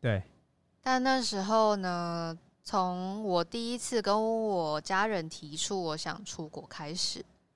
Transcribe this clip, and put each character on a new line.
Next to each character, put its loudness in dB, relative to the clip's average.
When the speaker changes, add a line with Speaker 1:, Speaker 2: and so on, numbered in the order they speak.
Speaker 1:
对。 2
Speaker 2:
但 2
那 4
时 -2
候 4
呢， -2
从 -2
我 4
第 -4
一 -4
次 0
跟 2
我 2
家 2
人 -2
提 -12
出 -2
我 -2
想 -6
出 -10
国 -12
开 -10
始， -4